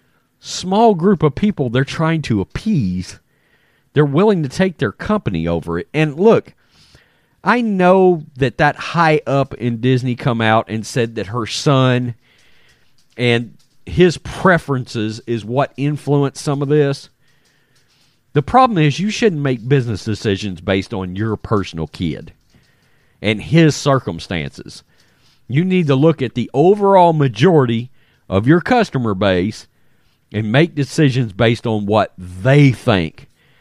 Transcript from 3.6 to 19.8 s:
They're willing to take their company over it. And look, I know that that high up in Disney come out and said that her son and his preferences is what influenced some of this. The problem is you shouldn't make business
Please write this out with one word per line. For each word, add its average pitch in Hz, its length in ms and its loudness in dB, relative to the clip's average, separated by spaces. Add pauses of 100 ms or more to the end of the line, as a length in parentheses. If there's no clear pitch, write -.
They're 151 120 2
willing 175 360 2
to 139 80 -4
take 190 300 -2
their 110 120 -2
company 95 560 -4
over 85 300 -4
it. 87 160 -8
And 151 260 -2
look, 190 360 2 (880)
I 233 180 0
know 185 640 2 (120)
that 123 240 -2
that 147 160 2
high 160 500 0
up 135 300 -2
in 120 260 -4
Disney 127 340 0
come 120 260 -2
out 110 280 2
and 110 160 -6
said 117 300 -4
that 101 120 -8
her 110 200 -6
son 127 680 0 (1040)
and 120 400 -2 (280)
his 175 340 2
preferences 127 1040 -2
is 117 180 -4
what 123 320 -4
influenced 143 680 -2
some 143 180 -4
of 139 80 -4
this. 143 400 0 (1200)
The 143 100 0
problem 247 340 4
is 151 220 2
you 202 100 -2
shouldn't 202 320 0
make 127 260 -2
business 120 380 0